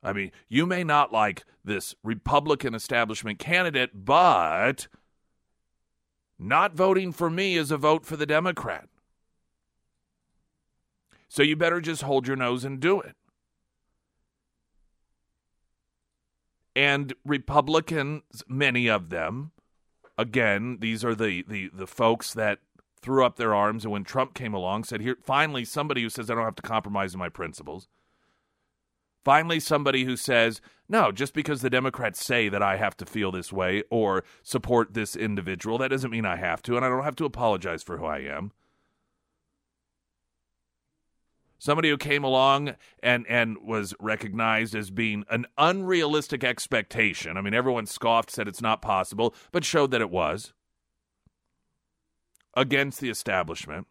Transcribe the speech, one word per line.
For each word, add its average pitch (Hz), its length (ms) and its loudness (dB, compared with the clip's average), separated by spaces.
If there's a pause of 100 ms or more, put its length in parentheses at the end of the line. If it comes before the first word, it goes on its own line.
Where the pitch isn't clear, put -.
I 98 100 -4
mean, 98 180 -4 (180)
you 147 180 2
may 180 180 -2
not 147 280 4
like 107 320 2 (200)
this 98 400 -6
Republican 135 720 0
establishment 113 680 -2
candidate, 147 640 -2
but 117 800 4 (1500)
not 160 360 2
voting 185 380 2
for 170 160 -2
me 180 280 0
is 151 160 0
a 156 40 0
vote 151 300 2
for 165 100 -8
the 147 100 -2
Democrat. 151 600 -2 (2500)
So - 140 2
you 156 140 4
better 170 240 2
just 156 220 -6
hold 135 260 0
your 135 80 0
nose 123 280 -2
and 135 140 -8
do 170 220 2
it. - 160 -14 (3500)
And 139 380 0 (100)
Republicans, 147 1200 0
many 123 400 0
of 101 220 2
them, 92 440 -6 (680)
again, 113 640 0
these 113 260 -4
are 117 80 0
the, 104 340 -2
the, 98 240 -10
the 95 140 -10
folks 113 480 0
that 107 240 0 (420)
threw 131 240 4
up 123 120 2
their 110 180 2
arms 104 300 2
and 107 80 -4
when 101 120 -4
Trump 135 300 -2
came 117 180 -8
along 98 320 -4
said, 110 160 -8
"Here, 120 220 -4
finally 139 420 0
somebody 143 380 -4
who 113 80 -4
says 113 200 -8
I 117 40 0
don't 117 100 0
have 110 120 -4
to - 60 -16
compromise 101 540 -4
my 90 140 -6
principles." 80 580 -10 (1400)
Finally 160 340 4
somebody 139 460 2
who 127 120 -2
says, 117 440 2 (260)
"No, 185 240 2
just 117 220 -6
because 147 300 -2
the 127 80 0
Democrats 127 520 -2
say 117 280 2
that 101 120 0
I 98 140 2
have 101 220 0
to - 80 -10
feel 98 260 -4
this 90 200 -8
way 95 360 0
or 101 340 2 (200)
support 117 500 0
this 110 240 -6
individual, 101 640 -4
that 131 100 0
doesn't 131 220 -2
mean 113 160 -2
I 90 100 -2
have 85 280 -4
to, 120 120 0
and 123 80 0
I 127 60 2
don't 131 140 -2
have 147 120 -4
to 165 80 -4
apologize 101 580 -2
for 87 140 -10
who 80 80 -8
I 76 140 -4
am." 71 340 -10 (3000)
Somebody 156 300 2
who 147 80 4
came 143 260 0
along 135 540 4 (260)
and, 120 260 2
and 113 340 2
was 104 360 -4
recognized 110 800 -2
as 104 140 -6
being 104 400 -2
an 117 160 -2 (100)
unrealistic 156 880 2
expectation. 107 960 0
I - 20 -4
mean, 101 140 -2
everyone 120 320 0
scoffed, 113 440 0
said 104 160 -6
it's 101 140 -10
not 110 220 0
possible, 101 520 0 (180)
but 170 120 0
showed 143 280 2
that 117 100 2
it 98 80 -4
was 87 420 -2 (2000)
against 139 460 0
the 135 80 -4
establishment. 87 840 -4